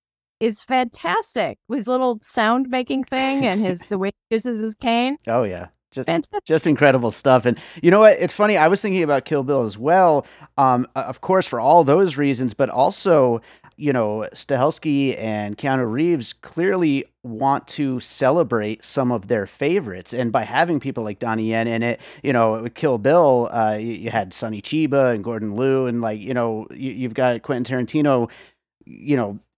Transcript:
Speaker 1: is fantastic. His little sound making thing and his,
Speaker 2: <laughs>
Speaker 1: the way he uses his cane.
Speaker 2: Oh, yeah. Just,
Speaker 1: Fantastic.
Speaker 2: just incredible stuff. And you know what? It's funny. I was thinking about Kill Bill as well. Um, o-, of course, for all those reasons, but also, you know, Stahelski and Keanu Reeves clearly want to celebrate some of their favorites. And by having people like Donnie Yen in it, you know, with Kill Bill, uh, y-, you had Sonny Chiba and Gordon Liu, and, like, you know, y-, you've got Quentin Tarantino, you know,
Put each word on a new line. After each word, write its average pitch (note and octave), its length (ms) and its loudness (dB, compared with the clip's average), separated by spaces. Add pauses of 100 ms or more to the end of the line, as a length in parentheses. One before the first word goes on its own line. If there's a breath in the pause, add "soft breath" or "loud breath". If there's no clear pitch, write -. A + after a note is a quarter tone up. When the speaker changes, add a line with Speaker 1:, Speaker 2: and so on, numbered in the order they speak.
(400)
Speaker 1:
is A3 220 -4
fantastic. B3+ 960 -2 (140)
His G#3+ 160 -4
little B3+ 340 0
sound A#3+ 460 0
making B3+ 360 -4
thing C4+ 400 -2
and G3+ 160 0
his, F#3 200 -2
Speaker 2:
<laughs> - 80 -18
Speaker 1:
the G3+ 100 -4
way G3 120 -4 (200)
he A3+ 60 0
uses A3+ 240 -4
his A3 140 -6
cane. B3 420 -2 (100)
Speaker 2:
Oh, - 160 2
yeah. F2+ 240 -6 (240)
Just, C3 160 -8
Speaker 1:
Fantastic. E3+ 380 -4
Speaker 2:
just D#3+ 220 2
incredible C3 440 4
stuff. B2+ 360 4
And A#2+ 120 2 (240 loud breath)
you E3+ 80 6
know G3+ 100 8
what? G#3+ 200 8
It's E3+ 140 -2
funny. G#3 240 2
I D#3 100 6
was G3 140 0
thinking F#3+ 200 0
about C#3+ 220 0
Kill C#3+ 180 -2
Bill C3+ 200 0
as G#2 160 -6
well. D#3+ 480 4 (320 loud breath)
Um, B2+ 360 2
o-, C3+ 60 -4
of - 220 -10
course, F#3+ 260 0
for B2 120 -6
all D3+ 220 8
those D3+ 360 4
reasons, C3 340 0
but C3+ 160 0
also, C3+ 720 2 (380 soft breath)
you C#3+ 160 0
know, G#2+ 400 -2
Stahelski C#3 840 -2
and G#2+ 380 -6
Keanu C3+ 340 -4
Reeves D3 440 -2
clearly E3+ 720 -2 (160)
want C3 460 -4
to C3 320 -4
celebrate B2 840 -2
some B2+ 260 -4
of G#2 180 -4
their G#2 180 -2
favorites. C3+ 640 -4
And A#2+ 180 -4
by A2+ 140 0
having D3+ 340 0
people B2+ 260 -8
like G#2 160 -8
Donnie A2+ 300 -2
Yen A2+ 160 0
in A#2 160 -2
it, A#2 180 -2 (220 loud breath)
you C3+ 120 0
know, A2+ 280 2
with A#2+ 120 -10
Kill C3+ 240 0
Bill, C3 520 4
uh, G#2+ 260 0
y-, - 20 -6
you A2 320 -8
had G#2 240 -4
Sonny A2 260 -8
Chiba C#3 540 0
and G2+ 100 -6
Gordon G#2+ 320 -6
Liu, C3 300 0
and, A#2+ 160 -4
like, A2 180 -4
you A2 140 -8
know, A2+ 340 -4
y-, - 80 -20
you've B2 380 -8
got B2 260 2
Quentin C3 240 -4 (220)
Tarantino, C3+ 420 0 (560 loud breath)
you C#3 320 -4
know, G#2 220 -4 (200)